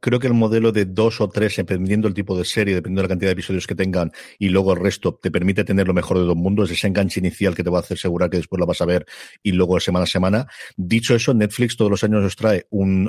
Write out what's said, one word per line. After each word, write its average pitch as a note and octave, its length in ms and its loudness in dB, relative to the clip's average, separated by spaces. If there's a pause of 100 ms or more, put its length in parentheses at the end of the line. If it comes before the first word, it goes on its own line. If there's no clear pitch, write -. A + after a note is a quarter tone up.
Creo B2 180 0
que B2+ 80 -2
el A#2+ 80 2
modelo A2+ 380 4
de G#2 140 2
dos G#2+ 340 0
o G#2 80 2
tres, G#2 260 0
dependiendo G2 540 0
del G2+ 60 -2
tipo G2 220 -4
de F2+ 80 -2
serie, G2+ 300 0
dependiendo F#2 280 -2
de - 20 0
la F#2 60 -4
cantidad F#2 180 0
de F#2+ 60 2
episodios F#2+ 340 -6
que F2+ 80 -6
tengan, F2+ 340 -2 (300)
y G2 80 2
luego F#2+ 240 2
el F2 80 0
resto, F#2 420 -2
te F2+ 80 -2
permite F2+ 320 0
tener G2 240 0
lo F#2 80 2
mejor F2+ 240 0
de F2+ 60 2
dos F2 100 2
mundos, F#2 380 0
ese G2+ 160 -2
enganche F#2+ 320 0
inicial F2+ 340 0
que - 80 -4
te F2 80 -2
va F2+ 80 2
a - 40 2
hacer F#2 140 -6
asegurar F2 320 -2
que F2 100 -2
después F2 200 -4
la F2 80 0
vas E2+ 140 -4
a F2 60 2
ver F2 200 0 (340)
y G2+ 120 0
luego F2+ 260 2
semana F2+ 240 0
a F2 60 0
semana. G2 400 0 (280)
Dicho A2+ 380 0
eso, A#2+ 180 2
Netflix A2+ 440 0
todos G#2 160 2
los F#2+ 100 0
años G#2+ 200 2
nos F#2 120 -2
trae G#2+ 360 0
un, F#2+ 380 0